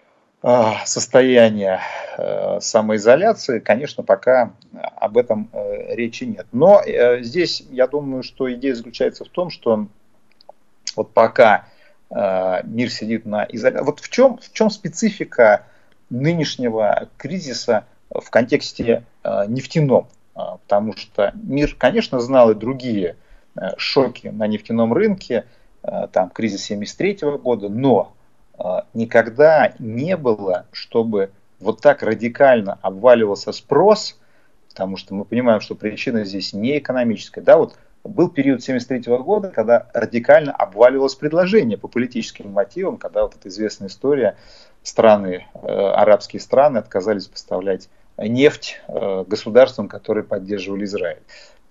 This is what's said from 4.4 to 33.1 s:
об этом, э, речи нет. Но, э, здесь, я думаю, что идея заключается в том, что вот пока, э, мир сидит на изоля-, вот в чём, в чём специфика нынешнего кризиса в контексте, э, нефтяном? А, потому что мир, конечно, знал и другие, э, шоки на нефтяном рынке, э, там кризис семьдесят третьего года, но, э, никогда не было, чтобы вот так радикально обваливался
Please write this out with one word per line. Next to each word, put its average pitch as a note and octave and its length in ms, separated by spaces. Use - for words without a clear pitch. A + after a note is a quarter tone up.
об G#2+ 220
этом, A2 340
э, G#2 440
речи A#2 280
нет. A2+ 300
Но, F3+ 280
э, B2 420
здесь, D3+ 380
я B2+ 160
думаю, C3+ 360
что C3 300
идея B2+ 200
заключается A#2 520
в - 20
том, F3 220
что G#2+ 380
вот G#2+ 160
пока, A2+ 560
э, F#2 540
мир A#2 260
сидит A2+ 360
на G#2 260
изоля-, B2 320
вот D3 160
в - 80
чём, B3 300
в - 160
чём G#3+ 160
специфика - 960
нынешнего B2+ 1080
кризиса C#3 640
в - 200
контексте, A#2 720
э, G#2 220
нефтяном? C3 600
А, F2 220
потому G#2 380
что - 400
мир, D3 420
конечно, C#3 440
знал B2 300
и G#2+ 40
другие, A2 640
э, F#2+ 180
шоки - 520
на G#2+ 200
нефтяном A2+ 460
рынке, F#3 500
э, - 300
там F#2 160
кризис G#2 340
семьдесят G#2 340
третьего D#3 400
года, A#2 300
но, A2 460
э, - 60
никогда A#2 840
не C3+ 380
было, G#2 560
чтобы A2 580
вот G#2+ 200
так C#3+ 240
радикально A2+ 800
обваливался G#2 720